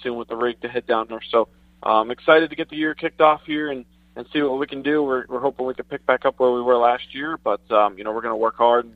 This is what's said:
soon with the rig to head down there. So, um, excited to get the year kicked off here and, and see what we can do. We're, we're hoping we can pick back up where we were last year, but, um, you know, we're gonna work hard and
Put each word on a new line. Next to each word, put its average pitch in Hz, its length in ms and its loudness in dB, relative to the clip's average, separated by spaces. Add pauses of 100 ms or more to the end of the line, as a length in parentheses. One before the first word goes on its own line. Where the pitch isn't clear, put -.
soon 120 140 -6
with 117 100 -12
the 117 80 -10
rig 120 260 -4
to 120 60 -10
head 120 180 -8
down 113 240 -2
there. 113 120 -10 (100)
So, 113 160 2 (340)
um, 110 300 2
excited 160 400 2
to 147 40 -16
get 160 140 -8
the 151 60 -14
year 156 180 -4
kicked 165 260 -8
off 151 240 4
here 151 280 -6
and, 127 140 -10 (300)
and 120 160 -14
see 147 120 -2
what 135 160 -2
we 147 80 -4
can 139 160 -12
do. 147 180 2
We're, 131 260 -2
we're 127 120 -6
hoping 131 260 -4
we 127 80 -6
can - 120 -12
pick - 200 -12
back 127 200 0
up 131 140 0
where 127 120 4
we 123 100 0
were 123 160 4
last 120 380 2
year, 156 220 -6
but, - 340 -4
um, 104 260 4
you 104 60 -12
know, 107 80 -6
we're 113 100 -4
gonna 113 160 -4
work 110 200 0
hard 120 280 4
and 113 100 -20